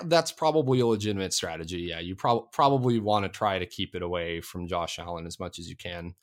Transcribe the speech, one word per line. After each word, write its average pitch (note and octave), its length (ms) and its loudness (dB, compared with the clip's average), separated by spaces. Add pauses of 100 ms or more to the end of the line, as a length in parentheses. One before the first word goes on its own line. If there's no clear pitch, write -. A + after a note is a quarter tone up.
that's E3 260 2
probably D3+ 480 2
a A#2+ 80 4
legitimate G#2 460 0
strategy. E2+ 480 -4
Yeah, E2+ 180 -6
you F2+ 160 -6
prob-, A#2+ 360 0
probably C3 480 4
wanna G#2 300 2
try G2 300 0
to F2+ 80 -4
keep - 260 -6
it F2+ 80 -6
away E2+ 400 -2
from F2 260 -8
Josh E2+ 300 -4
Allen E2+ 300 -8
as E2 120 -12
much F2+ 200 -10
as E2+ 100 -10
you C3 60 -12
can. F2 480 -10